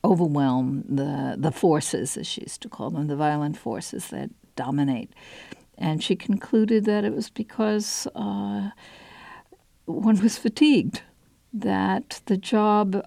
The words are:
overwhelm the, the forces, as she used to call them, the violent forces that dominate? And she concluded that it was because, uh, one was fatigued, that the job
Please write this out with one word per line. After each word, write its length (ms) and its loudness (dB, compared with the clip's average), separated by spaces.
overwhelm 840 2
the, 480 -2
the 140 0
forces, 640 0
as 80 -8
she 160 -8
used 180 -14
to 80 -14
call 220 -8
them, 160 -4
the 100 -2
violent 400 0
forces 520 -8
that 240 -10
dominate? 580 -2
And 260 -2
she 120 2
concluded 720 2
that 200 0
it 80 -2
was 160 -6
because, 840 -4
uh, 560 -4
one 340 2
was 200 2
fatigued, 640 4
that 720 -2
the 100 2
job 720 2